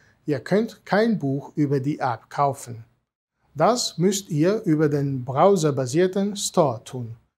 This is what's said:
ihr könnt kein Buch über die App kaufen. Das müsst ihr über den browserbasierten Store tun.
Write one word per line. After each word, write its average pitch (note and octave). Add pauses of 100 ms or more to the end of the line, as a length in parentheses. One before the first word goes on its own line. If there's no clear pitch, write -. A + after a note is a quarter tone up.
(240)
ihr C#3+
könnt -
kein G3
Buch C#3
über C#3+
die C#3
App B2
kaufen. B2 (680)
Das G3
müsst F#3+
ihr F3
über D#3
den C#3
browserbasierten E3+
Store C#3+
tun. A#2+ (220)